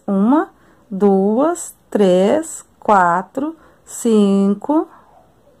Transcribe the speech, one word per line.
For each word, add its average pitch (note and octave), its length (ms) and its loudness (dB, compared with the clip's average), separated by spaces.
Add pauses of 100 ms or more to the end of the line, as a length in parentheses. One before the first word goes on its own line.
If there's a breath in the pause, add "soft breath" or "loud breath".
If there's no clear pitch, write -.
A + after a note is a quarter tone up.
Uma, A#3 440 0 (400 soft breath)
duas, G#3 840 0 (160)
três, G3+ 720 0 (140)
quatro, F#3+ 760 0 (280 soft breath)
cinco, G3+ 1000 0 (760 soft breath)